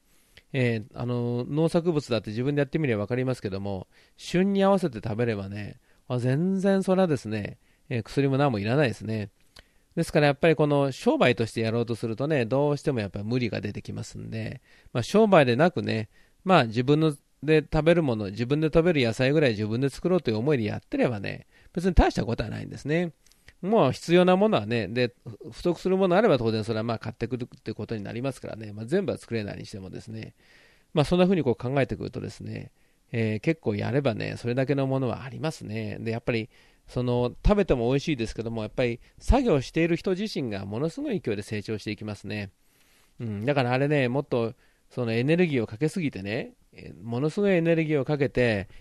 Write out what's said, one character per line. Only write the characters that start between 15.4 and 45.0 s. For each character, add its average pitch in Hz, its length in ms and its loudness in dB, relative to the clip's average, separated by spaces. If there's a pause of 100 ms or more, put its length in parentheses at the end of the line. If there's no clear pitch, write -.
で 120 100 4
な 165 160 4
く 107 120 -4
ね、 107 260 -2 (360)
ま 180 160 6
あ、 123 40 4
自 113 180 -2
分 143 160 4
の 156 160 2 (280)
で 156 180 4
食 156 240 -2
べ 170 120 6
る 170 60 2
も 123 140 2
の、 104 140 -4
自 113 160 -4
分 147 140 0
で 156 80 2
食 165 160 4
べ 175 100 4
る 135 100 4
野 113 80 2
菜 131 200 2
ぐ 156 100 4
ら 135 60 4
い - 20 2
自 107 160 -2
分 117 160 -2
で 135 80 0
作 - 180 -4
ろ 185 80 2
う 170 60 2
と - 80 -2
い - 20 2
う 110 60 0
思 143 160 2
い - 20 2
で 113 80 0
や 104 140 -4
っ - 20 -16
て - 160 -8
れ 214 140 2
ば 104 100 -6
ね、 101 260 -8 (280)
別 180 120 -2
に 185 80 2
大 - 160 6
し - 40 -2
た - 100 -2
こ 110 120 -2
と - 60 -2
は 110 60 -8
な 110 140 -8
い 101 40 -10
ん 92 40 -12
で 104 80 -14
す - 80 -12
ね。 165 260 -2 (480)
も 180 300 4
う - 20 0
必 - 220 0
要 180 100 8
な 185 100 6
も 202 140 4
の 202 80 2
は 107 80 0
ね、 107 240 0
で、 120 260 0 (380)
不 - 80 -18
足 175 180 0
す 185 120 -2
る 190 80 2
も 190 100 4
の 175 80 4
あ 214 60 4
れ 240 40 6
ば 147 120 4
当 113 120 0
然 110 140 -2
そ 113 80 -4
れ 107 60 -2
は 110 60 -4
ま 117 100 -2
あ - 40 -6
買 - 140 -10
っ - 20 -10
て 113 140 -6
く 123 80 -6
る 120 80 -6
っ - 160 -16
て 110 140 -8
こ 107 120 -10
と 117 80 -6
に 104 80 -6
な 104 120 -10
り 117 80 -8
ま 135 100 -4
す - 80 -14
か - 80 -12
ら 80 80 -12
ね、 107 160 -12
ま 107 120 -10
あ、 - 20 -10
全 180 180 0
部 120 80 -2
は - 60 -6
作 - 160 -10
れ 107 100 -2
な 101 100 -8
い 95 40 -14
に 104 80 -12
し - 40 -16
て 104 80 -12
も 92 120 -14
で 87 100 -12
す - 80 -18
ね、 110 260 -12 (600)
ま 156 80 4
あ、 - 20 2
そ 180 120 0
ん - 20 4
な 180 80 6
風 190 100 4
に 151 60 2
こ 120 80 0
う 110 40 4
考 131 280 -4
え 123 40 0
て 107 100 -4
く 101 80 -6
る 98 60 -6
と 101 120 -10
で 104 80 -8
す - 100 -16
ね、 104 320 -12 (400)
え 110 240 -2
ー、 - 40 -6
結 165 200 -2
構 110 140 -2
や 107 160 -2
れ 135 100 0
ば 123 140 0
ね、 104 240 -6
そ 120 100 -6
れ 123 60 -2
だ 131 100 0
け 139 100 -2
の 139 120 0
も 135 140 0
の 127 80 -2
は 104 160 -6
あ 135 40 -10
り 120 100 -14
ま 156 140 -4
す 113 140 -14
ね。 104 340 -8
で、 110 120 -4
や 117 60 -4
っ - 40 -14
ぱ 123 100 -4
り、 110 160 -2 (400)
そ 127 160 -4
の、 123 280 0 (140)
食 202 120 4
べ 196 60 4
て 156 100 2
も 117 140 0
美 135 60 2
味 143 60 2
し 165 140 -2
い - 20 -6
で 113 100 -2
す - 80 -8
け 113 80 -6
ど 113 80 -6
も、 113 120 -6
や 107 60 -6
っ - 40 -20
ぱ 131 100 -2
り 117 180 -2 (180)
作 262 260 4
業 160 160 4
し - 100 -8
て 165 140 2
い 170 40 2
る 170 80 2
人 185 200 -2
自 202 80 -4
身 147 260 -4
が 98 160 -6
も 107 140 -4
の 160 80 -2
す 269 120 -12
ご 294 120 -6
い 170 80 -4
勢 113 140 -2
い - 20 -6
で 101 60 -6
成 107 200 -6
長 110 160 -6
し - 60 -16
て 107 80 -4
い 104 40 -8
き - 80 -12
ま 107 120 -8
す - 100 -16
ね。 104 240 -6 (720)
う 123 40 -8
ん、 107 200 -6
だ 143 100 0
か 139 80 2
ら 123 100 0
あ 131 60 2
れ 139 80 0
ね、 143 220 2
も 131 120 -2
っ 135 60 -4
と、 117 280 -2 (360)
そ 123 160 -4